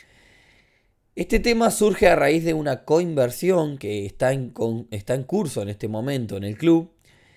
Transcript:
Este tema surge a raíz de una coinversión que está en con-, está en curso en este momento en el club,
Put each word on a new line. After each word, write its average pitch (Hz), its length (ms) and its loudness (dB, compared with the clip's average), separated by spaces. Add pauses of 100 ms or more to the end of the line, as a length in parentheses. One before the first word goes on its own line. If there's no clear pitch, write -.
(1160)
Este - 240 2
tema 233 320 2
surge 208 380 4
a 170 80 6
raíz 151 260 2
de 165 120 0
una 147 280 -4
coinversión 156 920 0
que 104 280 -6
está 127 280 0
en 131 160 -4
con-, 117 420 -4
está 104 220 -4
en 135 100 -4
curso 165 380 -4
en 101 80 -6
este 104 180 -8
momento 113 480 -4
en 98 80 -6
el 104 140 -6
club, 165 340 2 (460)